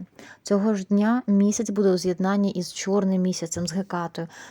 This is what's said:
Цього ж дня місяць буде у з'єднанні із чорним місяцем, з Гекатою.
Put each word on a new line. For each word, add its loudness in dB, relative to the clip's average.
Цього 2
ж -4
дня 2
місяць 2
буде 2
у 2
з'єднанні 0
із -6
чорним 0
місяцем, -4
з -8
Гекатою. -6